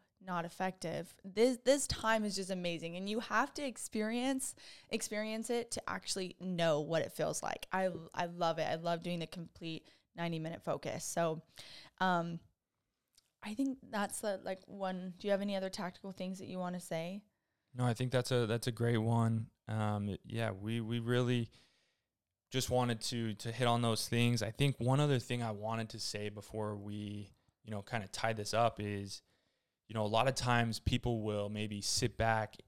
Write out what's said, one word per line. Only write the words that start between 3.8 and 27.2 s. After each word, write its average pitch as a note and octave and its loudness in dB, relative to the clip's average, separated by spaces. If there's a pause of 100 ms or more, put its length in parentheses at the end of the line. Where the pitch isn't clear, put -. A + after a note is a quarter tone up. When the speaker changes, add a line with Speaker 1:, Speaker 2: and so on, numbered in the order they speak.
Speaker 1:
experience A3 -4
it A#3 0
to - -4
actually F#3 -4
know E3 2
what D#3+ 2
it - -4
feels D#3 -2
like. - -4
I, F#3+ 2 (260)
I F3 0
love E3+ 0
it. D#3 -2
I D#3 0
love E3+ -2
doing F3 -2
the D#3+ -4
complete E3 -10 (280)
ninety-minute E3 -4
focus. - -4
So, E3 0 (560)
um, E3+ 2 (1040)
I G#3 -6
think C4+ 0 (140)
that's G#3 -2
the, G3+ 0
like, - -6
one. F#3 -6
Do G#3 -4
you G3+ 2
have G3 2
any G3+ -2
other F#3+ -2
tactical F#3+ -8
things F#3 -6
that - -10
you F#3 -8
wanna F3+ -4
say? F3 -6 (560)
Speaker 2:
No, B2 2
I B2 4
think B2+ 0
that's B2+ 2
a, A#2+ 4
that's A2+ 0
a B2 2
great A#2 2
one. A2+ 4 (200)
Um, G#2 0 (100)
yeah, A2+ -2
we, G#2 -4
we A#2 -2
really A#2+ 2 (1000)
just C3 -2
wanted A#2+ 2
to, A2+ -2
to A2+ -6
hit A#2+ 2
on A#2 6
those A2+ 2
things. A#2+ 4
I G2+ 0
think C#3+ 2
one C3 4
other C#3+ 4
thing A#2+ -2
I A2+ -2
wanted A2 -4
to A2 -12
say G#2 -4
before G#2+ -4
we, G#2 -8 (360)